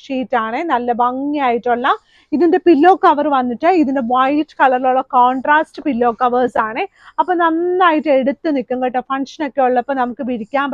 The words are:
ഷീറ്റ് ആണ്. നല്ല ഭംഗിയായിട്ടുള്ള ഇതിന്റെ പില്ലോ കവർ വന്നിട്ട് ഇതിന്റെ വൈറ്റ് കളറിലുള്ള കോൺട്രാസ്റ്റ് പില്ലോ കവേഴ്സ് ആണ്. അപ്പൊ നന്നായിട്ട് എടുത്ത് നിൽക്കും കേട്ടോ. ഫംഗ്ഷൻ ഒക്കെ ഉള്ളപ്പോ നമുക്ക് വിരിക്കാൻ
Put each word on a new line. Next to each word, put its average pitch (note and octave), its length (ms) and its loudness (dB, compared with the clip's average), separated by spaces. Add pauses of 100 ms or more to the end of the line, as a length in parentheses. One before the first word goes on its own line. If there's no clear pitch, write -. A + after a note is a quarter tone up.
ഷീറ്റ് C4 400 -6
ആണ്. A3+ 160 -6 (140)
നല്ല B3 160 -2 (120)
ഭംഗിയായിട്ടുള്ള B3 840 -2 (480)
ഇതിന്റെ E4 300 2
പില്ലോ E4+ 260 6 (120)
കവർ D4 220 2 (100)
വന്നിട്ട് B3+ 340 -2 (120)
ഇതിന്റെ C4+ 300 0
വൈറ്റ് C4+ 480 0
കളറിലുള്ള C4 420 2 (140)
കോൺട്രാസ്റ്റ് C4 680 2
പില്ലോ A#3+ 240 0 (120)
കവേഴ്സ് B3 440 0
ആണ്. A#3 180 -6 (360)
അപ്പൊ E4+ 120 0 (100)
നന്നായിട്ട് E4 680 0 (100)
എടുത്ത് C#4+ 380 -2
നിൽക്കും B3+ 260 -4
കേട്ടോ. B3+ 180 -2 (100)
ഫംഗ്ഷൻ C4+ 360 -8
ഒക്കെ C4+ 180 -4
ഉള്ളപ്പോ B3+ 360 0
നമുക്ക് B3 280 -6
വിരിക്കാൻ C4 440 -4